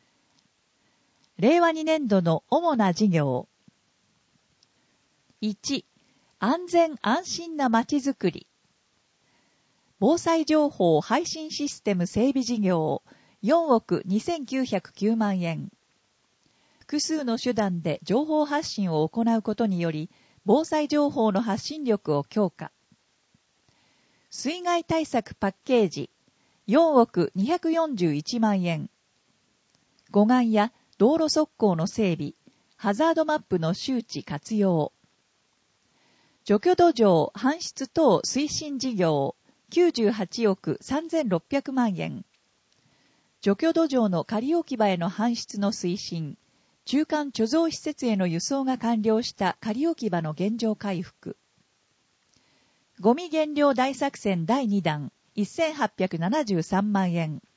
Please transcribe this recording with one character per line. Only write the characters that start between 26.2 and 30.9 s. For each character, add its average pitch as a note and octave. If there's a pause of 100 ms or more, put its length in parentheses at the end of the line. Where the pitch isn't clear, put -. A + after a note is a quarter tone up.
四 D#4
億 A3+
二 F#3+
百 E4
四 D#4+
十 F3
一 D#3
万 G#3
円。 E3 (1200)
護 G#3
岸 A#3+
や G#3+ (240)